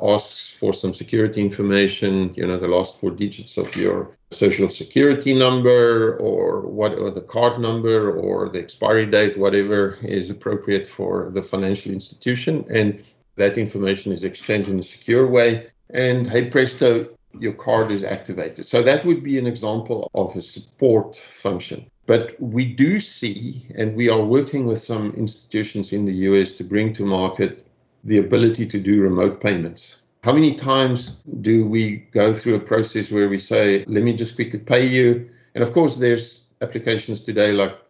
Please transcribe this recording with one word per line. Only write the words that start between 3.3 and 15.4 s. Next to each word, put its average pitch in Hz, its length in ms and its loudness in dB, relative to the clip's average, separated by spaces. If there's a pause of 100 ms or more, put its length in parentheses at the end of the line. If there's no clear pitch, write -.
of - 180 -6
your 92 360 -2 (200)
social 98 380 2
security 139 640 2
number 123 840 4
or 92 420 -2
what, 101 360 -2
or 98 140 -2
the 95 240 -10
card 120 240 0
number 113 520 0
or 95 360 -4
the 92 120 -8
expiry 107 480 0
date, 104 300 2
whatever 98 640 2
is 95 260 -4
appropriate 101 580 -4
for 92 460 -6
the 95 100 -2
financial 98 480 -4
institution. 123 800 -4
And 104 340 0 (320)
that 101 220 2
information 98 560 -2
is 85 100 -6
exchanged 98 460 -4
in 98 100 -2
a 87 40 -6
secure 123 440 0
way. 117 400 2 (220)